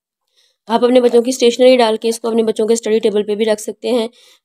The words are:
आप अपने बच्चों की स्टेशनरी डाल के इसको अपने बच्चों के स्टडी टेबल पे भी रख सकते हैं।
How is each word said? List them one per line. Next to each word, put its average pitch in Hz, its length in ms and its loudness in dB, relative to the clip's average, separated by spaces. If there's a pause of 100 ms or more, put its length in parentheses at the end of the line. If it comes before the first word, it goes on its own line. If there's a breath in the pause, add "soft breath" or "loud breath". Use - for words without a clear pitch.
(680)
आप 233 140 0
अपने 247 180 4
बच्चों 240 200 2
की 247 100 -2
स्टेशनरी 254 460 2
डाल 220 200 0
के 226 100 -8
इसको 226 200 -4
अपने 226 160 0
बच्चों 220 240 -2
के 226 80 0
स्टडी 220 240 -2
टेबल 208 240 -2
पे 208 120 -6
भी 214 100 -2
रख 214 140 -2
सकते 220 280 -12
हैं। 233 220 -2 (360 soft breath)